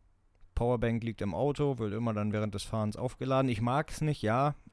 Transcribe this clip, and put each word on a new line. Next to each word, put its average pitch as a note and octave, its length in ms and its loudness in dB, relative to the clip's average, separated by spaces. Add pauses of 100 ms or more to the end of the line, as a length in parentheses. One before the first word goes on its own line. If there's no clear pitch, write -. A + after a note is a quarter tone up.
(540)
Powerbank A#2 480 2
liegt A#2 200 -4
im G2+ 120 -2
Auto, C#3 440 0
wird G#2 160 -2
immer A#2 180 0
dann G#2 200 0
während G#2+ 220 0
des G#2 80 -6
Fahrens G#2+ 340 -2
aufgeladen. C3 520 0
Ich A2+ 140 0
mag's C3 380 0
nicht, D3+ 220 0
ja. C3 320 2 (180)